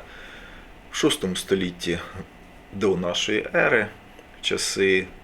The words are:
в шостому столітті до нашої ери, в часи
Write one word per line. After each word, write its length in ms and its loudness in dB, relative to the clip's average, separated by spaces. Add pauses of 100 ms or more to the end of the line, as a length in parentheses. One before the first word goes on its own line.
(920)
в 40 -10
шостому 400 2
столітті 640 -2 (760)
до 240 2
нашої 580 0
ери, 320 4 (540)
в 40 -8
часи 600 2 (160)